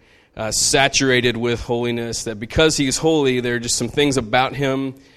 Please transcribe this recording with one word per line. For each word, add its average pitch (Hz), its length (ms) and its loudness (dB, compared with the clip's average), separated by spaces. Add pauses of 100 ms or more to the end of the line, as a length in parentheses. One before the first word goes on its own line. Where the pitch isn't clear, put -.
(360)
uh, 110 160 -6
saturated 131 840 2
with 117 240 -2
holiness, 117 640 -4
that 110 140 -8
because 156 380 2
he's 135 220 0
holy, 143 420 2
there 120 160 -2
are - 20 -2
just 117 180 -4
some 120 120 -2
things 143 280 2
about 127 380 0
him 135 400 -4 (220)